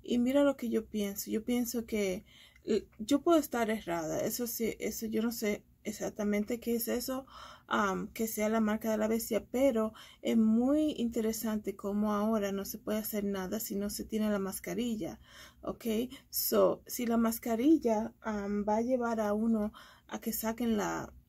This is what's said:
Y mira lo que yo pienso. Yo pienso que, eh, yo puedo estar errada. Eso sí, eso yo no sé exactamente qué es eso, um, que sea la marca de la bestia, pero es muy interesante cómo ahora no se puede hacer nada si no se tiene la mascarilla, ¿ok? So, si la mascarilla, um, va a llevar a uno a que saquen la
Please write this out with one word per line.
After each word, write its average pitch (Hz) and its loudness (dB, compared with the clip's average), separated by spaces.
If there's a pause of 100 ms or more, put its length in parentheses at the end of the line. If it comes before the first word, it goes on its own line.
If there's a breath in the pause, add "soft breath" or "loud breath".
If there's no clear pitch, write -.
Y 240 0
mira 262 4
lo 277 4
que 240 -4
yo 220 0
pienso. 202 -4
Yo 214 -2
pienso 240 0
que, 202 -2 (400 loud breath)
eh, - 0 (140)
yo 277 2
puedo 339 6
estar 240 0
errada. 170 -2
Eso 233 -2
sí, 226 -2
eso 220 -4
yo 220 -2
no 233 0
sé 208 -2 (220)
exactamente 208 -2
qué 233 -2
es 226 -2
eso, 262 -4 (440 loud breath)
um, 190 0
que 226 -4
sea 214 -2
la 220 2
marca 220 0
de 220 2
la 214 0
bestia, 220 0
pero 226 4 (300 loud breath)
es 233 2
muy 247 4
interesante 220 -2
cómo 208 0
ahora 208 2
no 196 -2
se 214 -10
puede 214 -2
hacer 214 -2
nada 196 -2
si 208 -6
no 202 -2
se - -6
tiene 214 0
la 208 2
mascarilla, 196 -4 (420 loud breath)
¿ok? - -8 (440 loud breath)
So, 196 2
si - -4
la 226 2
mascarilla, 226 2 (120)
um, 208 -2
va 214 2
a 233 2
llevar 233 0
a 208 0
uno 214 0 (340 loud breath)
a 214 -10
que 226 -4
saquen 226 -2
la 170 -4 (160)